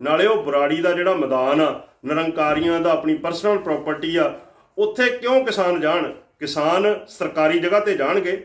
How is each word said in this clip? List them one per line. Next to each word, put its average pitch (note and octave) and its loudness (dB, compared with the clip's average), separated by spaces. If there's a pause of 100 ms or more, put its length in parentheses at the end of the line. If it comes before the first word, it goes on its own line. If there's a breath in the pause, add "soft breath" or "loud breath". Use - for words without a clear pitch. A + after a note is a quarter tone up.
ਨਾਲੇ D#3+ 2
ਉਹ G#3+ 2
ਬਰਾੜੀ C#3+ 0
ਦਾ F3 2
ਜਿਹੜਾ F3+ 0
ਮੈਦਾਨ C3+ 2
ਆ, - -2 (180)
ਨਿਰੰਕਾਰੀਆਂ D#3+ 0
ਦਾ, E3+ 2
ਆਪਣੀ D#3 0
ਪਰਸਨਲ G3+ 0
ਪ੍ਰਾਪਰਟੀ D#3 -4
ਆ, C#3+ 0 (380 loud breath)
ਉੱਥੇ G#3+ 0
ਕਿਉਂ B3+ 0
ਕਿਸਾਨ F3+ 0
ਜਾਣ? D3+ 0 (280)
ਕਿਸਾਨ E3 0 (120)
ਸਰਕਾਰੀ D#3+ 0
ਜਗ੍ਹਾ F3+ 2
ਤੇ - 0
ਜਾਣਗੇ F3+ 0